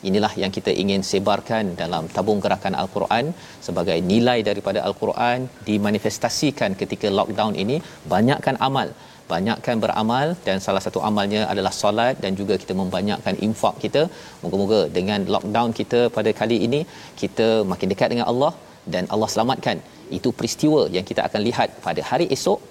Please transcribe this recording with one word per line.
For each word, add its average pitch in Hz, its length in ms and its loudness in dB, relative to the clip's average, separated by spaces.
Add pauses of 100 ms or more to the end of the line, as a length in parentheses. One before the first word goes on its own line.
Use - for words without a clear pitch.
Inilah 104 220 2 (100)
yang 95 160 -2
kita - 160 0 (100)
ingin 98 280 2
sebarkan 104 540 0 (160)
dalam 82 240 -2 (120)
tabung 101 280 2
gerakan 95 360 0
Al-Quran 110 440 0 (420)
sebagai 87 300 0 (140)
nilai 120 260 6 (120)
daripada 101 300 0 (100)
Al-Quran 113 500 0 (300)
dimanifestasikan 107 1000 0 (100)
ketika 104 280 -2 (100)
lockdown 104 440 0
ini. 120 140 0 (360)
Banyakkan 127 440 2 (120)
amal, 131 200 0 (440)
banyakkan 110 520 0
beramal, 113 440 0 (180)
dan 95 200 0
salah 98 200 2
satu 92 220 -2
amalnya 104 340 0 (100)
adalah 98 280 0
solat 113 340 2 (100)
dan 95 160 0
juga 101 220 0
kita 95 200 -6
membanyakkan 95 520 -2 (120)
infak 110 280 0 (100)
kita. 135 180 2 (400)
Moga-moga 98 380 2 (180)
dengan 101 240 0 (120)
lockdown 113 460 0
kita 120 200 2 (180)
pada 110 220 2
kali 113 180 2 (100)
ini, 143 120 2 (420)
kita - 260 2 (240)
makin 95 220 -2
dekat 127 200 2
dengan 120 180 0
Allah 139 200 2 (420)
dan 92 100 0 (100)
Allah 107 200 0
selamatkan. 113 460 0 (380)
Itu 127 200 0
peristiwa 151 440 2 (140)
yang 92 140 -2
kita - 180 0
akan 107 200 -2
lihat 117 220 0 (160)
pada 82 240 -2
hari 156 260 2
esok - 240 0 (100)